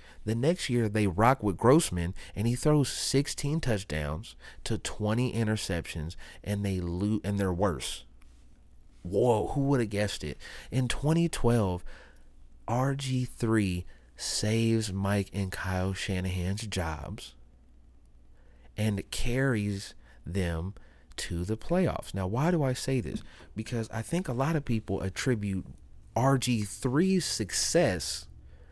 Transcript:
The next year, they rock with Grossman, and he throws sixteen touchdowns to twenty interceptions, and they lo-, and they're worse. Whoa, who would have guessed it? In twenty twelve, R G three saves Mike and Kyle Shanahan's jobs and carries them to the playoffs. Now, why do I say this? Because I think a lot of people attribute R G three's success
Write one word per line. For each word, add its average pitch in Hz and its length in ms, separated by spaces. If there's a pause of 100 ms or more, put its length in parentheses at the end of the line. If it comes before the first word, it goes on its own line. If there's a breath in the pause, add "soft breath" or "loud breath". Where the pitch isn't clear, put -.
(260 loud breath)
The 107 80
next 143 340
year, 120 220
they 104 160
rock 107 380
with - 140
Grossman, 95 580 (200 loud breath)
and 107 120
he 123 80
throws 151 340
sixteen - 720
touchdowns 78 760 (280 loud breath)
to 107 160
twenty 110 520
interceptions, 90 840 (280 loud breath)
and 101 220
they 95 140
lo-, 90 440
and 101 140
they're 95 160
worse. 85 520 (960)
Whoa, 104 460
who 143 140
would 139 180
have 107 80
guessed 101 340
it? 73 160 (320 loud breath)
In 127 160
twenty 160 420
twelve, 110 540 (840 loud breath)
R 131 280
G 131 300
three 104 600 (300 soft breath)
saves 113 760
Mike 98 420
and 95 180
Kyle 92 420
Shanahan's 92 720
jobs 82 720 (1400 soft breath)
and 104 360
carries 113 840 (320 soft breath)
them 87 480 (420 soft breath)
to 85 280
the 107 140
playoffs. - 560
Now, 95 120
why 123 240
do 170 140
I 131 100
say 131 280
this? - 200 (340 loud breath)
Because 113 360
I 113 100
think 175 260
a 127 60
lot 139 220
of 139 100
people 107 360
attribute 101 640 (500)
R 135 220
G 120 240
three's 160 640
success - 1040 (440 soft breath)